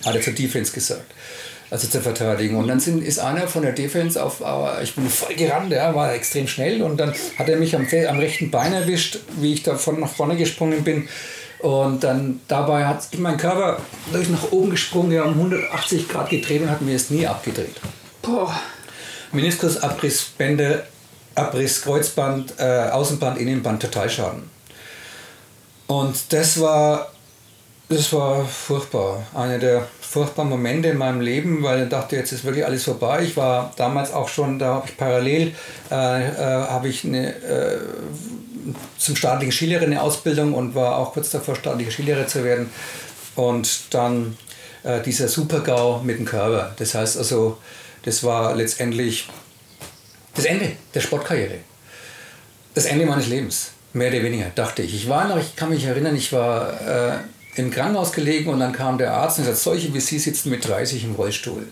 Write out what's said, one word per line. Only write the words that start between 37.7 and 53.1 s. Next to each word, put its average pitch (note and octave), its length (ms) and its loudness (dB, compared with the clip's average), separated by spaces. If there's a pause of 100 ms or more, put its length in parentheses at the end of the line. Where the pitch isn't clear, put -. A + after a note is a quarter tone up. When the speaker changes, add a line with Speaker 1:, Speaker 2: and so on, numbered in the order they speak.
Speaker 1:
zum D3 160 0
staatlichen C3+ 360 2
Skilehrer E3 340 2
eine C#3+ 160 2
Ausbildung D3+ 520 2
und B2+ 220 -2
war B2+ 220 2
auch B2+ 160 -2
kurz - 180 -2
davor, - 240 -2
staatlicher B2 340 -2
Skilehrer C#3 380 0
zu C3+ 160 0
werden. A#2+ 260 2 (640)
Und A#2+ 540 0
dann, A#2+ 480 0 (460)
äh, A#2+ 180 0
dieser B2+ 260 0
Super-gau C3 760 2
mit A#2+ 160 -2
dem A#2 60 -4
Körper. G#2 520 0
Das A2 160 -2
heißt A2 240 0
also, A2+ 400 2 (460)
das A#2 200 -2
war A2+ 320 2
letztendlich A#2 720 -2 (1040)
das C3+ 120 0
Ende F#3 260 0 (240)
der C#3+ 60 0
Sportkarriere. A2+ 560 -2 (1160)
Das D3 120 2
Ende D3+ 200 4
meines C#3+ 220 2